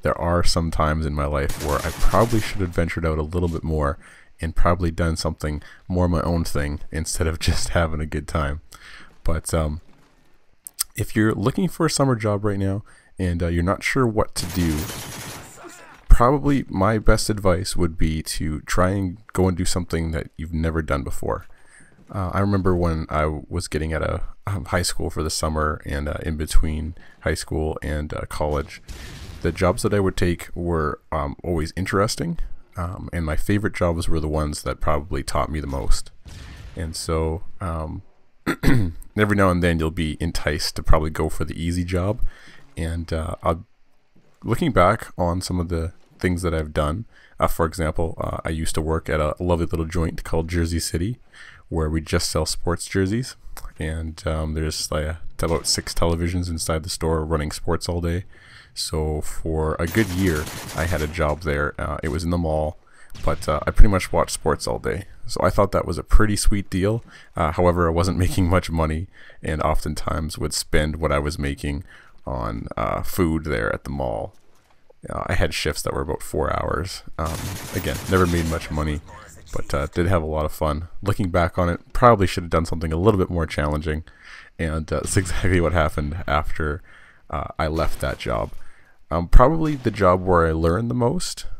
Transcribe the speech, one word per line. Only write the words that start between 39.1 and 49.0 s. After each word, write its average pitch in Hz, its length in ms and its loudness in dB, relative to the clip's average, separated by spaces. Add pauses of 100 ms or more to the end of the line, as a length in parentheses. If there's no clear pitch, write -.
every 104 200 4
now 98 120 6
and 87 140 2
then 85 160 4
you'll 78 120 2
be 80 300 -4
enticed - 560 -2
to - 60 -6
probably 80 280 6
go 80 200 -2
for - 160 -2
the - 140 -8
easy 85 240 0
job, 90 360 -2 (560)
and, 82 380 -6
uh, 80 280 -4
I'll, 85 220 0 (800)
looking 117 300 0
back 95 440 4
on 87 240 0
some 90 180 -4
of 85 120 -2
the 82 240 -4 (240)
things 87 240 0
that 82 120 0
I've 76 200 -4
done, 80 320 0 (340)
uh, 82 80 2
for - 160 2
example, 80 560 -2
uh, - 240 -4
I - 60 -4
used 80 240 -2
to 80 80 0
work 80 260 -2